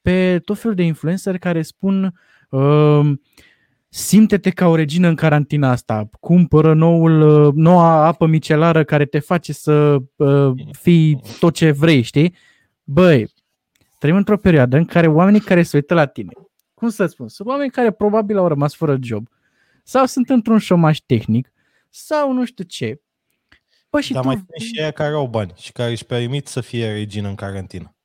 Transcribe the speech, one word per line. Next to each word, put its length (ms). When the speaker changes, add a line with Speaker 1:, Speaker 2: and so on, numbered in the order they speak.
Speaker 1:
pe 440
tot 140
felul 160
de 80
influenceri 560
care 220
spun, 580
uh, 640
"Simte-te 600
ca 180
o 80
regină 320
în 80
carantina 540
asta, 400
cumpără 540
noul, 480
uh, 80
noua 500
apă 200
micelară 580
care 220
te 140
face 340
să, 440
uh, 360
fii 500
tot 140
ce 180
vrei", 300
știi? 340
Băi, 500
trăim 160
într-o 220
perioadă 400
în 80
care 220
oamenii 320
care 240
se 140
uită 160
la 120
tine, 260
cum 160
să 160
spun, 220
sunt 200
oameni 240
care 200
probabil 460
au 100
rămas 280
fără 260
job 260
sau 220
sunt 240
într-un 280
șomaj 480
tehnic 460
sau 440
nu 120
știu 180
ce. 380
Bă, 100
și 140
Speaker 2:
Dar 80
Speaker 1:
tu 60
Speaker 2:
mai 80
sunt 340
și 120
aia 100
care 220
au 140
bani 280
și 160
care 200
își 140
permit 420
să 140
fie 300
regină 360
în 80
carantină. 680